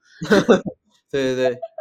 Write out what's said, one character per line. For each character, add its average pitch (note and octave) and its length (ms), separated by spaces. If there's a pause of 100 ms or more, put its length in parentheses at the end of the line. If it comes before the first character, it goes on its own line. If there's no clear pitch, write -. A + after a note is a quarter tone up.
(200)
<laughs> - 880
对， C3 260
对， B2+ 140
对。 A#2+ 80 (220)